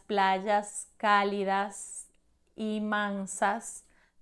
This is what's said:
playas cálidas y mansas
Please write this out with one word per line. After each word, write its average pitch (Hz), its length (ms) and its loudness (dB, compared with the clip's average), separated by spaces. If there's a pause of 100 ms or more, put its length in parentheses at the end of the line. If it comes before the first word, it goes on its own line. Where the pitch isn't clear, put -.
playas 202 880 0
cálidas 202 1120 0 (460)
y 214 260 -4
mansas 208 1040 -2 (380)